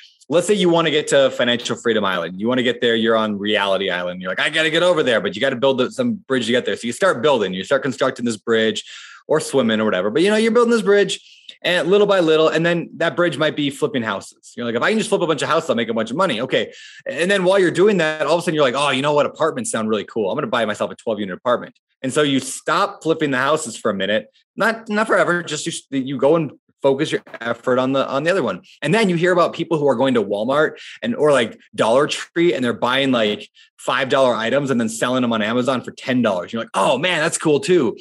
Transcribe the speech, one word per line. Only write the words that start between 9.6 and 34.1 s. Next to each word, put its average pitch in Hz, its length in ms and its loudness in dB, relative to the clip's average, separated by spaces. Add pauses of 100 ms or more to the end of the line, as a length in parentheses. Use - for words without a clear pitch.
or 110 60 0
whatever. 107 260 0
But, 147 100 0
you 196 80 2
know, 214 60 2
you're 226 160 2
building 233 200 4
this 226 120 2
bridge 202 360 2 (420)
and 170 280 0
little 202 180 4
by 196 120 4
little, 156 280 4
and 160 180 0
then 170 320 -2
that 165 180 -2
bridge 170 220 0
might 151 180 0
be 147 140 -2
flipping 135 320 -4
houses. 101 540 -8
You're 120 100 -8
like, 117 100 -2
"If 117 60 -2
I 175 100 2
can 220 60 2
just 208 120 -2
flip 190 120 0
a 170 60 0
bunch 151 140 0
of 135 80 -2
houses, 156 200 0
I'll 117 60 0
make 113 140 -2
a 113 40 -2
bunch 113 180 -4
of 123 40 -6
money." 160 260 0
Okay. 131 300 -2 (340)
And 160 240 -2
then 202 140 2
while 190 160 4
you're 175 120 4
doing 190 260 4
that, 156 300 0
all 156 80 2
of 175 40 2
a - 40 -6
sudden 170 100 -2
you're 151 100 2
like, 123 120 2
"Oh, 143 160 0
you 131 100 0
know 147 120 0
what? 143 120 4
Apartments 139 460 -4
sound 110 180 -2
really 104 160 0
cool. 104 240 -4
I'm 120 80 -4
gonna 131 100 -4
buy 117 180 0
myself 104 260 -4
a - 40 -16
twelve 107 240 -6
unit 92 160 -6
apartment." 120 420 -4 (240)
And 131 120 -6
so 151 80 2
you 139 180 2
stop - 640 -4
flipping 156 280 0
the 127 80 0
houses 139 360 0
for 113 160 -2
a - 20 0
minute, 98 340 -2 (280)
not, 220 320 -2
not 214 200 -2
forever, 175 360 2
just 151 220 -8
you, 165 80 -6 (260)
you 131 180 -6
go 143 200 4
and 151 140 -2 (300)
focus 139 300 0
your 104 100 -2 (200)
effort 117 360 -2
on 131 140 0
the, 135 160 0
on 135 160 -2
the 170 80 2
other 190 100 0
one. 95 200 -4 (200)
And 147 120 0
then 220 160 4
you 175 80 0
hear 175 160 2
about 175 180 2
people 160 260 -2
who 147 80 0
are 135 100 4
going 131 180 2
to 113 100 2
Walmart 117 540 0 (260)
and, 120 100 -2
or, 147 200 2
like, 120 260 0 (160)
Dollar 123 320 2
Tree, - 460 0
and 131 100 -4
they're 120 80 0
buying, 131 400 0
like, 107 380 0 (280)
five 135 300 -2
dollar 131 260 4